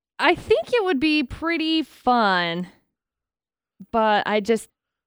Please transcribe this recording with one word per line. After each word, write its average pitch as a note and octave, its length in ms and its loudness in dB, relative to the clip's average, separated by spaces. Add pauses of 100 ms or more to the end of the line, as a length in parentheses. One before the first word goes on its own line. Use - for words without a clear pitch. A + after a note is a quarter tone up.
(200)
I D#4 160 2
think B4+ 380 -2
it A#4 100 2
would F#4 160 0
be D4+ 240 0
pretty D#4+ 600 -4
fun, F#3 840 0 (1200)
but G#3+ 360 2
I G#3 120 0
just, G#3+ 300 -2 (380)